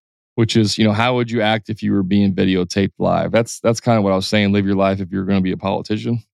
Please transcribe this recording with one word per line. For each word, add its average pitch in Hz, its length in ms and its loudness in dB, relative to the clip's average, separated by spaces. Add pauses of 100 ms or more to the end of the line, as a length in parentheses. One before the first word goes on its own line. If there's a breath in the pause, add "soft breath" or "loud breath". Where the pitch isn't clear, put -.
(340)
which 117 220 0
is, 107 200 2
you 113 80 2
know, 107 80 4
how 120 220 0
would 120 160 -2
you 117 100 -2
act 107 280 -2
if 107 160 -8
you 101 80 0
were 101 100 2
being 98 320 2
videotaped 92 640 0
live? 87 320 0
That's, 113 300 -2
that's 113 200 0
kinda 113 220 2
what 98 100 2
I 95 40 2
was 95 100 -2
saying. 104 260 0
Live 101 140 2
your 101 80 0
life 95 240 2
if 90 140 -8
you're 95 140 -4
gonna 98 140 2
be 92 120 0
a 87 40 -4
politician. 107 640 -4 (140)